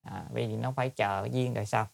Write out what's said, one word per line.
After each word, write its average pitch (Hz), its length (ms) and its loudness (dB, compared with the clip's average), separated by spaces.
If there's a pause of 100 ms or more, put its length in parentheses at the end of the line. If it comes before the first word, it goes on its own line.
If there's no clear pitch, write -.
À, 92 320 -10
vì 120 140 0
nó 113 240 -2
phải 131 180 0
chờ 101 420 2
duyên 123 220 2
đời 107 120 0
sau. 110 280 2